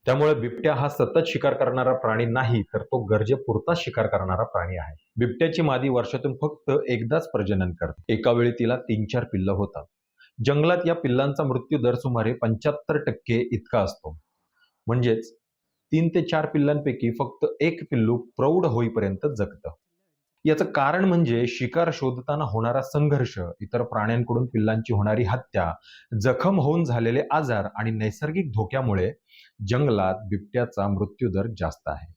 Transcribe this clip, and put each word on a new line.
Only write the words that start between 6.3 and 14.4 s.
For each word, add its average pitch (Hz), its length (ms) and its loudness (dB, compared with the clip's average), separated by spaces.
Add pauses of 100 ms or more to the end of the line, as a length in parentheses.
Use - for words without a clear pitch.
फक्त 151 300 -4 (160)
एकदाच 120 420 -2
प्रजनन 92 420 0
करते. 82 400 -6
एका 113 200 2
वेळी 120 180 4
तिला 117 260 0
तीन 107 360 -2
चार 120 120 -2
पिल्लं 95 280 -2
होतात. 92 320 -4 (600)
जंगलात 151 420 2
या 165 80 2
पिल्लांचा 139 500 0
मृत्यू 131 340 -2
दर 120 160 2
सुमारे 120 380 -2
पंच्याहत्तर 127 640 -2
टक्के 120 560 -2
इतका 117 280 0
असतो. 78 380 -6 (680)